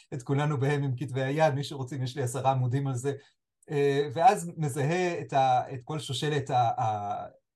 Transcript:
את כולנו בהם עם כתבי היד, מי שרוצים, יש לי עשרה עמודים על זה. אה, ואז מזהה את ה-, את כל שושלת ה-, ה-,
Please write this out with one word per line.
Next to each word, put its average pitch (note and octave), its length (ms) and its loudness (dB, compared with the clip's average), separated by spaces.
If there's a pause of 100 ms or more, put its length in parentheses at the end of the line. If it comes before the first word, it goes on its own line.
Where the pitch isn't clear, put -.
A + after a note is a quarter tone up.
(140)
את C3+ 80 -8
כולנו C#3+ 380 0
בהם C#3+ 220 0
עם C3+ 140 -2
כתבי C3 260 -4
היד, D3 320 2
מי C#3 100 -2
שרוצים, C3+ 380 -8
יש B2 140 -6
לי C#3+ 60 -2
עשרה C3 280 0
עמודים C3 360 0
על C3+ 80 -2
זה. C3 180 -2 (580)
אה, C#3+ 440 2
ואז E3+ 420 4
מזהה D#3 640 0
את B2 120 -10
ה-, C3 300 4 (100)
את B2+ 120 -10
כל D#3 140 -6
שושלת C#3+ 520 -2
ה-, A#2+ 320 2
ה-, G#2 440 -4 (300)